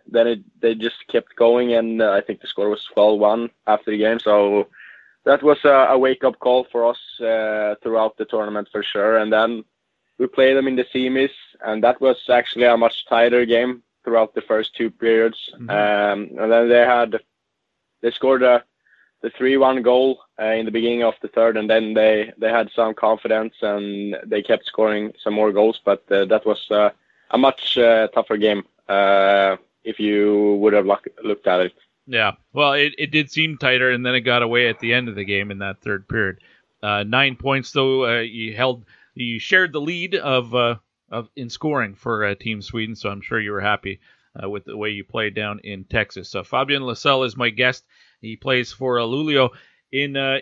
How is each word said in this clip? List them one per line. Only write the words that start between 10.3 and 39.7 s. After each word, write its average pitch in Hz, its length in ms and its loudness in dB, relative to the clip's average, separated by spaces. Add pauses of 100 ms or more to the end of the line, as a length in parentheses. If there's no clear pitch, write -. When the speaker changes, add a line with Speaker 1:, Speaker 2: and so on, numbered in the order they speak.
Speaker 1:
them 135 100 0
in 131 80 -4
the 127 100 0
semis, 131 440 -2 (340)
and 110 200 -4
that 123 180 2
was 127 160 2 (120)
actually 123 360 2
a 120 120 6
much 117 280 0
tighter 120 400 2
game 120 380 0 (200)
throughout 113 300 0
the 110 80 -6
first 110 340 -4
two 117 140 -4
periods. 113 480 0 (160)
Speaker 2:
Mm-hmm. 117 160 -14
Speaker 1:
Um, 104 720 -2
and 110 80 0
then 117 160 4
they 120 120 6
had, 120 400 2 (800)
they 117 100 0
scored 131 320 2
a, 123 220 4 (560)
the 120 80 -6
three 131 260 0
one 131 280 2
goal, 127 360 2 (220)
uh, 110 40 -2
in 113 200 -2
the 110 60 -6
beginning 117 320 -2
of 113 180 0
the 110 60 -10
third, 113 300 2
and 107 120 -2
then 110 240 0
they, 110 460 2
they 110 100 -2
had 113 260 0
some 110 200 0
confidence 110 640 -2
and 101 640 -6
they 107 160 -4
kept 110 240 -2
scoring 107 480 -2 (100)
some 107 120 -4
more 107 160 2
goals. 107 340 2
But, 101 260 -2
uh, 98 140 2
that 104 200 0
was, 107 140 0 (120)
uh, 104 180 4 (420)
a 117 60 2
much, 131 400 0
uh, 113 320 4
tougher 110 280 -2
game, 104 260 0 (240)
uh, 98 680 4 (280)
if 110 160 -8
you 104 600 2
would 104 140 4
have 104 120 4
look, 98 220 0 (160)
looked 104 240 -6
at 90 140 2
it. 90 120 -4 (320)
Speaker 2:
Yeah, 110 280 -2 (180)
well, 143 220 0
it, 143 240 0
it 143 140 -6
did 151 200 -2
seem 160 260 -4
tighter, 127 320 0
and 123 160 -2
then 127 80 -2
it 127 80 -2
got 120 220 0
away 120 240 0
at 113 120 -4
the 117 140 -2
end 123 140 -2
of 107 80 -10
the 101 80 -8
game 101 260 -4
in 98 100 -12
that 98 220 -10
third 101 260 -8
period. 101 320 -4 (440)
Uh, 104 200 -2
nine 127 340 0
points, 135 340 -4
though, 131 340 0
uh, 117 140 0
you 113 340 -8
held, 117 320 -2 (300)
you 117 240 -8
shared 185 320 0